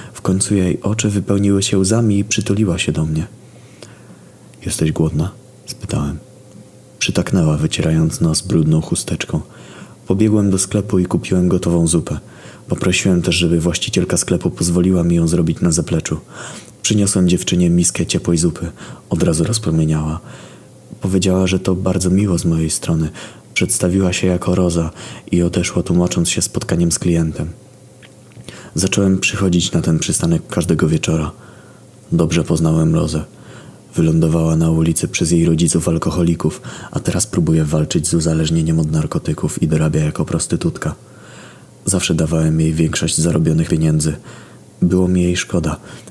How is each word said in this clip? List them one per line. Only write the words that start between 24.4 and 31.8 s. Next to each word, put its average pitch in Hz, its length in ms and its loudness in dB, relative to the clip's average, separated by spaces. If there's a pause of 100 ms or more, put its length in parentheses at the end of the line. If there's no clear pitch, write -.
Roza 85 360 2 (400)
i 87 100 2
odeszła, 87 420 0
tłumacząc 87 460 0
się - 120 -4
spotkaniem - 500 -2
z - 80 -2
klientem. 82 500 0 (1300)
Zacząłem 95 440 2
przychodzić 92 520 0
na 85 100 0
ten 80 180 2
przystanek 82 480 -2
każdego 80 400 0
wieczora. 80 440 0 (800)